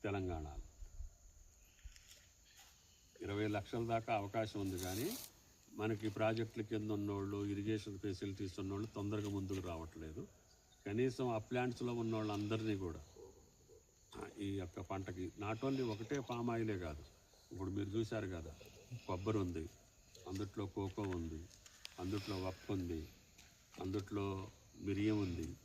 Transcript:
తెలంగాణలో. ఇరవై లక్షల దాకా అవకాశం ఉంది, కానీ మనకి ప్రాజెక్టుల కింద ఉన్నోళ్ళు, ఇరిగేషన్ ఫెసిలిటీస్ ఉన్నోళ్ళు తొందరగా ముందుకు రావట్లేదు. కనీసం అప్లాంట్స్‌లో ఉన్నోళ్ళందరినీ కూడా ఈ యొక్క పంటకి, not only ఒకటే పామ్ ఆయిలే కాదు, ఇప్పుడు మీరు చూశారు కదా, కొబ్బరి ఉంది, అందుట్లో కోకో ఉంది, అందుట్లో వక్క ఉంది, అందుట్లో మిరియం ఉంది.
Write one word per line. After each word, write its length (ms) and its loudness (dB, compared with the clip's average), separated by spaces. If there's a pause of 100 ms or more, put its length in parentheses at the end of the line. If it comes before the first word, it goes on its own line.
తెలంగాణలో. 600 0 (2500)
ఇరవై 260 2
లక్షల 400 2
దాకా 260 4
అవకాశం 460 2
ఉంది, 200 2
కానీ 380 0 (560)
మనకి 360 2
ప్రాజెక్టుల 520 2
కింద 300 0
ఉన్నోళ్ళు, 540 2
ఇరిగేషన్ 540 0
ఫెసిలిటీస్ 600 -2
ఉన్నోళ్ళు 280 0
తొందరగా 420 0
ముందుకు 380 0
రావట్లేదు. 600 -6 (580)
కనీసం 440 4
అప్లాంట్స్‌లో 640 0
ఉన్నోళ్ళందరినీ 840 2
కూడా 300 -2 (1300)
ఈ 160 2
యొక్క 240 -2
పంటకి, 600 -2
not 240 0
only 280 4
ఒకటే 280 0
పామ్ 300 0
ఆయిలే 300 2
కాదు, 240 -4 (480)
ఇప్పుడు 180 -2
మీరు 200 2
చూశారు 380 2
కదా, 280 -4 (520)
కొబ్బరి 300 4
ఉంది, 320 2 (580)
అందుట్లో 380 -2
కోకో 360 0
ఉంది, 460 0 (520)
అందుట్లో 440 0
వక్క 280 -2
ఉంది, 360 0 (720)
అందుట్లో 720 0 (240)
మిరియం 440 4
ఉంది. 460 0